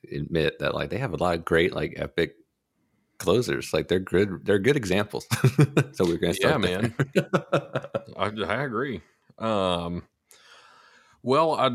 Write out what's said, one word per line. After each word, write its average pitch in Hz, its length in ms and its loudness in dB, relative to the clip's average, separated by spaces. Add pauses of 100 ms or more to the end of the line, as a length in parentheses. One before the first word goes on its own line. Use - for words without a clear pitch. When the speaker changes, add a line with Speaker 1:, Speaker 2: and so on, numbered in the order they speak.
(120)
Speaker 1:
admit 76 480 -2
that, - 160 -2
like, 73 140 -4
they 101 80 -4
have 127 160 -6
a 78 40 -4
lot 87 180 0
of 82 100 -6
great, 82 280 2
like, 73 240 -6
epic 80 380 -4 (840)
closers. 85 540 0
Like, 76 140 0
they're 92 120 2
good, 92 460 0
they're 101 140 4
good 127 180 4
examples. 104 540 -2
<laughs> - 40 0 (580)
So 92 120 0
we're 85 120 2
gonna 85 160 0
Speaker 2:
Yeah, - 20 -4
Speaker 1:
start 113 220 2
Speaker 2:
man. 98 360 -2 (220)
Speaker 1:
there. - 0 -
<laughs> - 1000 -4
Speaker 2:
I, 95 100 -2
I 107 360 -4
agree. 123 380 -6 (360)
Um, 90 680 -2 (1160)
well, 147 320 4
I, 123 200 4